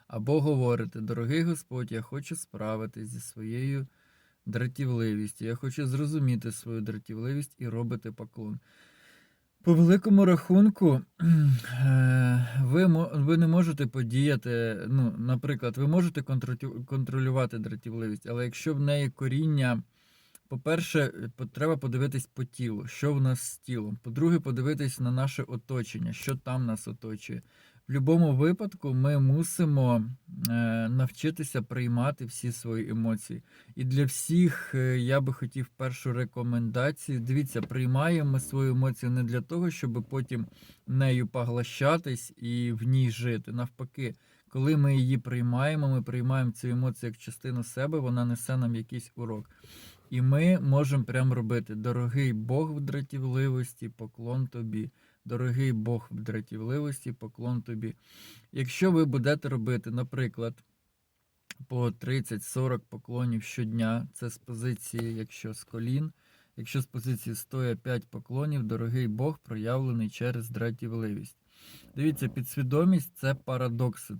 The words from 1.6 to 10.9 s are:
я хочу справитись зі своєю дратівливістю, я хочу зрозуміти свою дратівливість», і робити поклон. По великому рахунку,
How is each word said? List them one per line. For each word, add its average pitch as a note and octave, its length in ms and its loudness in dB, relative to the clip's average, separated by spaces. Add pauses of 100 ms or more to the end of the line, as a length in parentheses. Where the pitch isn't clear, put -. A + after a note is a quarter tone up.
я A2+ 100 -6
хочу C#3 340 -10
справитись A2 760 -8
зі A#2+ 100 -10
своєю C3 680 -6 (600)
дратівливістю, A2+ 960 -2
я A#2 100 -2
хочу C3+ 320 -4
зрозуміти C3 640 0
свою A2+ 300 -8
дратівливість», A2 760 -6
і B2 100 -8
робити A#2 440 -4
поклон. A2+ 480 -10 (1040)
По E3+ 100 8
великому F#3+ 520 8
рахунку, F3+ 760 6 (100)